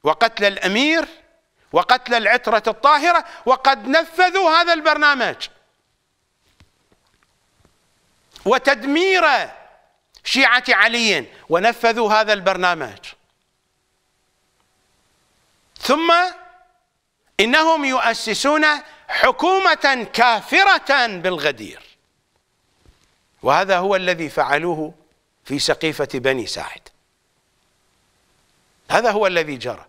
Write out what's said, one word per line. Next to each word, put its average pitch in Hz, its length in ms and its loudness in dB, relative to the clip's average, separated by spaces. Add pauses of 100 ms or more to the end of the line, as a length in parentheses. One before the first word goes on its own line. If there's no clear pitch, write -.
وقتل 208 420 0
الأمير 233 640 0 (640)
وقتل 240 420 0
العترة 226 540 2
الطاهرة، 294 580 2 (200)
وقد 254 420 0
نفذوا 339 640 2
هذا 339 240 4
البرنامج، 294 600 0 (3000)
وتدمير 277 1040 0 (760)
شيعة 247 460 0
علي، 220 560 0 (240)
ونفذوا 220 640 0
هذا 214 200 2
البرنامج. 180 680 -2 (2750)
ثم 320 340 0 (1300)
إنهم 302 460 2
يؤسسون 262 800 -2 (420)
حكومة 302 1040 0
كافرة 269 960 2
بالغدير، 156 720 -6 (1600)
وهذا 180 360 2
هو 190 180 0
الذي 180 340 -4
فعلوه 156 640 -2 (520)
في 139 140 -6
سقيفة 147 540 -4
بني 127 340 -4
ساعد، - 420 -14 (2000)
هذا 220 200 2
هو 202 160 0
الذي 160 300 -2
جرى. 120 320 -12